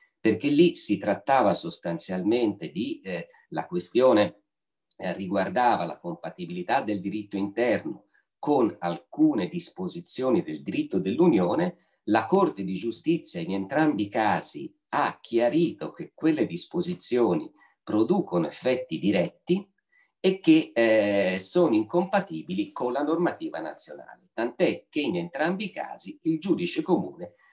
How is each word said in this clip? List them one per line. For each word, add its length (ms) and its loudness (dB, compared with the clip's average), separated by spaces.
perché 300 0
lì 260 6
si 220 -2
trattava 560 2
sostanzialmente 1160 -2
di, 300 -6
eh, 280 -10
la 160 -6
questione, 760 2
eh, 160 -4
riguardava 720 0
la 120 -8
compatibilità 840 -6
del 200 -4
diritto 360 -6
interno 680 -2
con 420 2
alcune 720 0
disposizioni 920 -4
del 180 -10
diritto 380 -4
dell'Unione. 880 2
La 220 2
Corte 380 2
di 120 -4
Giustizia 680 -4
in 120 -6
entrambi 500 0
i 60 -4
casi 640 -2
ha 300 -2
chiarito 720 0
che 220 -14
quelle 320 0
disposizioni 1040 -2
producono 640 0
effetti 520 -2
diretti 680 0
e 180 2
che, 340 6
eh, 680 4
sono 360 2
incompatibili 960 -2
con 200 -4
la 120 -2
normativa 560 -2
nazionale, 720 -14
tant'è 560 -2
che 100 -4
in 160 -2
entrambi 500 -2
i 60 -8
casi 520 -12
il 160 0
giudice 420 -2
comune 540 -4